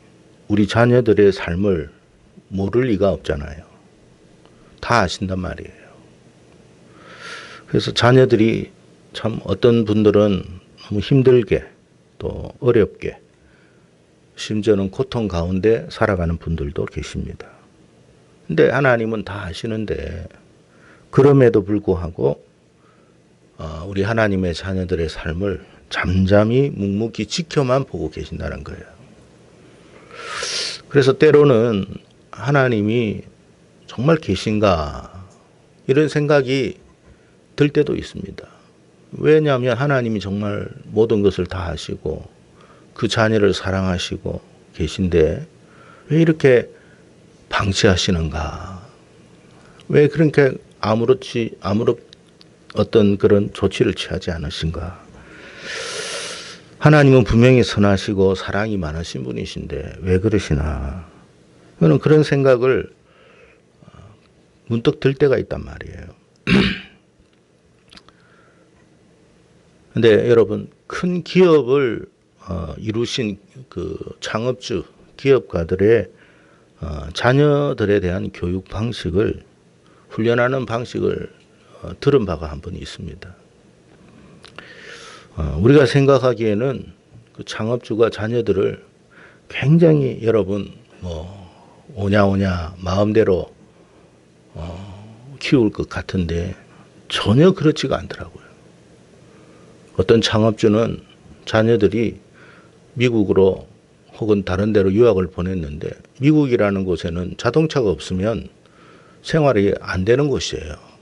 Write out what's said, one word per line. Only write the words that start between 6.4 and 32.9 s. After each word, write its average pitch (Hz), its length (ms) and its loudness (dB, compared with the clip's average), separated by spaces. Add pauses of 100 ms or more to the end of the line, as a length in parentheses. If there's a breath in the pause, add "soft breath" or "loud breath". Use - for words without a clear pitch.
그래서 - 260 -2
자녀들이 120 760 4 (440)
참 - 300 -6
어떤 117 420 2
분들은 104 580 4 (400)
너무 101 160 -6
힘들게 123 640 4 (560)
또 - 400 -10
어렵게 - 580 0 (1200 soft breath)
심지어는 104 500 0
고통 120 380 -4
가운데 92 640 0
살아가는 87 460 -2
분들도 71 480 -6
계십니다. - 640 -12 (1000)
근데 156 220 2
하나님은 117 560 0
다 101 180 -10
아시는데 90 840 -8 (840 soft breath)
그럼에도 131 520 6
불구하고, 90 800 -2 (1120 soft breath)
어, 80 300 -12
우리 98 140 -4
하나님의 98 520 0
자녀들의 90 560 -4
삶을 87 560 -6 (240 soft breath)
잠잠히 104 840 2
묵묵히 104 520 -4
지켜만 139 580 -2
보고 82 260 -8
계신다는 78 540 -10
거예요. - 200 -14 (2000 loud breath)
그래서 135 300 2
때로는 123 680 4 (460)
'하나님이 113 920 0 (600)